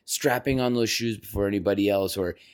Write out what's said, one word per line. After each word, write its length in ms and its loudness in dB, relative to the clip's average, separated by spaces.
strapping 540 0
on 140 2
those 160 2
shoes 280 -2
before 300 -2
anybody 400 2
else 300 0
or 180 -2